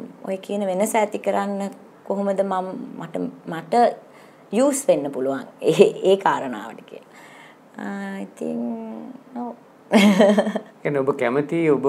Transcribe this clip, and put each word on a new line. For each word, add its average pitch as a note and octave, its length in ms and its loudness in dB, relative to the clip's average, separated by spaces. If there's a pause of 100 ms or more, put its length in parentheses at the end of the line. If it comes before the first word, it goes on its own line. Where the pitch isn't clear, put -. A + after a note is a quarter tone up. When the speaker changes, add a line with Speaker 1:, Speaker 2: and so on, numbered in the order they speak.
(200)
Speaker 1:
ඔය F#3+ 160 -6
කියන G3+ 300 -4
වෙනස F#3+ 280 0
ඇති G#3 240 0
කරන්න G3 520 -2 (300)
කොහොමද G3 400 -2
මම, F#3+ 260 0 (280)
මට, D#3+ 220 -10 (280)
මට D#3+ 300 -8 (760)
යූස් C4 360 2
වෙන්න C#3+ 260 2
පුළුවන් C3+ 320 -4 (160)
ඒ, B2+ 140 2 (280)
ඒ F#3+ 160 4
කාරණාවට B2+ 680 -2
කියලා. - 280 -20 (640)
අ, G#3+ 120 -10 (300)
ඉතින් A#3 440 -8 (720)
ඔව්. A#3+ 220 -10 (360)
<laughs> G#3 60 6 (800)
Speaker 2:
කියන්නේ D3 220 -2
ඔබ C3+ 120 0
කැමති C#3 540 0
ඔබ, C3+ 220 2